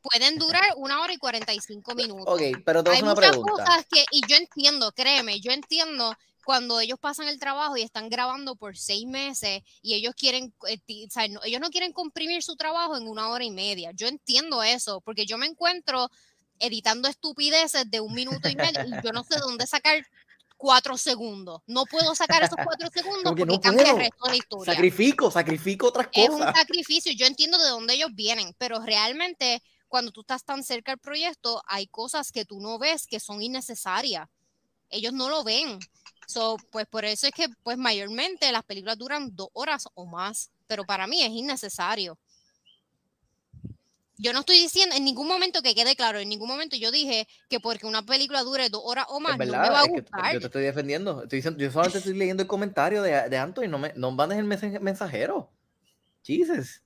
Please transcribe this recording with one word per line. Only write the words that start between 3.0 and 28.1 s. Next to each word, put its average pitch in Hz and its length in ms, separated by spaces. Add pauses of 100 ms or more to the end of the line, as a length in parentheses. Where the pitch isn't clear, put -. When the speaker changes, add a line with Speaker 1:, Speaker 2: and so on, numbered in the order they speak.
Speaker 2:
hacer - 20
una 208 120
Speaker 1:
muchas 202 160
Speaker 2:
pregunta. 403 340
Speaker 1:
cosas 339 260
que, 294 200
y 285 160
yo 285 80
entiendo, 285 560
créeme, 254 480
yo 220 120
entiendo 285 640 (300)
cuando 240 360
ellos 233 180
pasan 294 300
el 294 100
trabajo 285 360
y 240 60
están 220 280
grabando 254 460
por 202 220
seis 208 300
meses 254 560 (180)
y 214 140
ellos 226 180
quieren, 254 400 (140)
eh, 214 180
ti-, 214 220
o - 40
sea, 220 180
no, 202 140
ellos 240 180
no 330 100
quieren 359 220
comprimir 330 500
su 330 140
trabajo 320 380
en 233 120
una 220 220
hora 240 140
y 233 60
media. 190 460
Yo 202 120
entiendo 269 540
eso, 220 400
porque 214 240
yo 220 140
me 269 80
encuentro 311 640 (480)
editando 226 500
estupideces 294 800
de 220 120
un 214 120
minuto 254 360
y 269 60
medio 285 300
y 254 60 (120)
yo 226 100
no 233 100
sé - 160
dónde 247 260
sacar 302 400 (520)
cuatro 254 400
segundos. 202 720
No 254 180
puedo 320 300
sacar 330 280
esos 330 200
cuatro 330 240
Speaker 2:
<laughs> 339 60
Speaker 1:
segundos 381 300
Speaker 2:
Como 349 120
que 175 100
Speaker 1:
porque 165 120
Speaker 2:
no 185 40
Speaker 1:
cambia 240 220
el 294 80
Speaker 2:
puedo. 233 80
Speaker 1:
resto 240 260
de 254 60
la 254 60
historia. 190 360
Speaker 2:
Sacrifico, 185 580
sacrifico 170 560
otras 247 260
Speaker 1:
Es 247 160
un 302 100
Speaker 2:
cosas. - 180
Speaker 1:
sacrificio. 339 560
Yo 240 120
entiendo 302 320
de 320 120
dónde 233 260
ellos 294 180